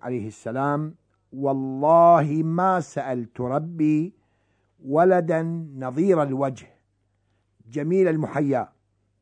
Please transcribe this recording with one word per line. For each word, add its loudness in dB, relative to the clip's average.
عليه -6
السلام: -4
"والله 4
ما 0
سألت -6
ربي -2
ولداً 2
نظير 0
الوجه -4
جميل 0
المحيا، -2